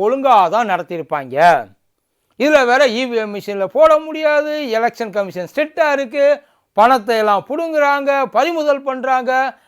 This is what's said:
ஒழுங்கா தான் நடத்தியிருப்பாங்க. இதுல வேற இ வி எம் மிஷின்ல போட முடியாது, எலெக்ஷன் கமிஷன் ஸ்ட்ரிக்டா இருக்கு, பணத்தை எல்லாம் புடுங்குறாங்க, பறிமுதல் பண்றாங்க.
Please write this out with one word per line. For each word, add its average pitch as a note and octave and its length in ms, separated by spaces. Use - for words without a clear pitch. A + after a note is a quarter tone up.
ஒழுங்கா A#3 480
தான் G#3+ 200
நடத்தியிருப்பாங்க. D3+ 1000
இதுல C#4 280
வேற C4 220
இ B3 200
வி A#3+ 80
எம் G#3+ 200
மிஷின்ல G3+ 300
போட D#4 340
முடியாது, D4+ 640
எலெக்ஷன் A3+ 380
கமிஷன் F3+ 440
ஸ்ட்ரிக்டா D4+ 360
இருக்கு, C#4 500
பணத்தை A3+ 440
எல்லாம் G#3 300
புடுங்குறாங்க, C#4+ 800
பறிமுதல் C#4+ 560
பண்றாங்க. C4 760